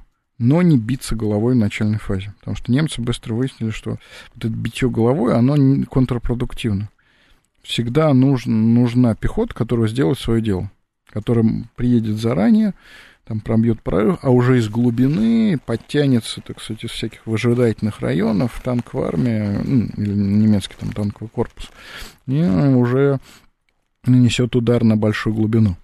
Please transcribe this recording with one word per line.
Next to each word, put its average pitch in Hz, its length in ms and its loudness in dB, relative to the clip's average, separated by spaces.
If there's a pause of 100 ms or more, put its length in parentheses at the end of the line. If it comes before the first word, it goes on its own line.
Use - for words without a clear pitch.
(380)
но 135 240 2
не 165 160 4
биться 117 400 -4
головой 107 360 0
в 127 40 2
начальной 107 400 0
фазе. 101 420 -8
Потому 104 160 -10
что - 160 -6
немцы 143 300 -2
быстро 117 320 -6
выяснили, 117 380 -4
что 113 260 -10 (380)
вот - 100 -8
это - 20 -4
битье 113 420 -4
головой, 123 440 0
оно 127 240 2
н-, 135 260 4
контрпродуктивно. 120 1040 -2 (760)
Всегда 135 500 0
нуж-, 131 320 2
нужна 117 680 2
пехота, - 400 -4
которая 117 320 -2
сделает 135 320 -2
свое 117 200 0
дело, 98 300 -2 (400)
которая 110 540 0 (120)
приедет 117 420 0
заранее, 202 580 2 (480)
там 110 160 -8
пробьет 113 420 0
прорыв, 175 400 0
а 135 80 0
уже 123 300 4
из 107 100 0
глубины 147 880 0
подтянется, 127 840 -2
так - 200 -16
сказать, - 220 -12
из 117 80 -12
всяких - 340 -10
выжидательных 113 760 0
районов 156 640 -2
танковая 127 440 -4
армия, 113 560 -2
ну, 123 240 0 (100)
или 104 160 -2
немецкий 104 680 2
там 104 120 -8
танковый 104 380 -8
корпус, - 420 -8 (560)
и 135 160 -2
уже 139 760 2 (840)
нанесет 123 500 4
удар 120 280 2
на 110 120 4
большую 107 380 -2
глубину. 110 500 2